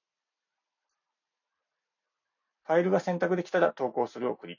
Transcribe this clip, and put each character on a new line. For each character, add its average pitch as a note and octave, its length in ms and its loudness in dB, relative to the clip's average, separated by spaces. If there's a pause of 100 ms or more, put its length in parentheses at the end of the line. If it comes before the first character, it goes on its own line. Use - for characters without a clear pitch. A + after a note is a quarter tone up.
(2750)
フ D#3+ 100 -2
ァ E3+ 60 6
イ F3 40 4
ル F#3 80 2
が F#3+ 100 2
選 F3+ 180 -4
択 F3+ 160 0
で F3+ 80 -4
き - 80 -10
た F#3 80 2
ら E3+ 140 4
投 B2+ 160 -2
稿 A#2+ 180 -2
す - 140 -14
る B2 100 0
を A#2 60 -6
ク - 100 -16
リ F2 80 -12
ッ - 40 -20